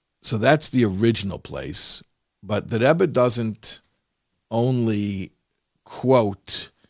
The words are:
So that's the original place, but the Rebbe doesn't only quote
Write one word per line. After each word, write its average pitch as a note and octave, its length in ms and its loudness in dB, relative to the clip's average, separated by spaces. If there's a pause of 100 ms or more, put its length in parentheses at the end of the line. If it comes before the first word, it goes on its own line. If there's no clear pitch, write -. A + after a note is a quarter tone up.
(220)
So - 160 -4
that's C3 300 2
the B2+ 160 2
original G2+ 560 0
place, - 640 -8 (400)
but G2+ 260 -4
the A2+ 100 -2
Rebbe E3 280 4
doesn't A#2+ 760 -2 (720)
only A2+ 800 -2 (540)
quote - 840 0 (180)